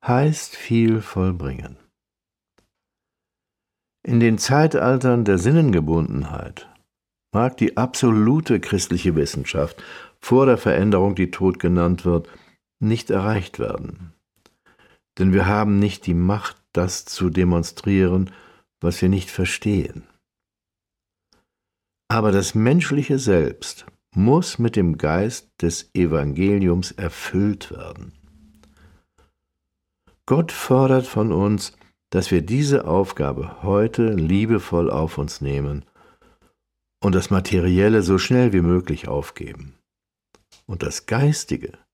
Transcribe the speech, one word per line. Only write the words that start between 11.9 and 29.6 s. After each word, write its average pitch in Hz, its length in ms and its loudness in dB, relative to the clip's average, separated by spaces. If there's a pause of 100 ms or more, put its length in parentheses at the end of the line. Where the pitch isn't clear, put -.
wird, 85 240 0 (500)
nicht 110 300 -2
erreicht 101 480 -2
werden. - 560 -10 (1040)
Denn 95 160 4
wir 95 140 2
haben 104 320 2
nicht 104 260 -2
die 90 80 -2
Macht, 92 420 -2 (160)
das 90 320 -4
zu - 280 -4
demonstrieren, 92 1000 0 (500)
was 85 220 -2
wir 92 80 2
nicht 95 220 -2
verstehen. - 720 -4 (2000)
Aber 107 260 2
das 98 220 0
menschliche 139 640 2
Selbst 92 680 0 (280)
muss 131 460 2
mit 117 160 0
dem 85 220 2
Geist 85 520 -2 (120)
des - 340 -4
Evangeliums 87 960 0
erfüllt 98 800 -6
werden. - 400 -16 (2250)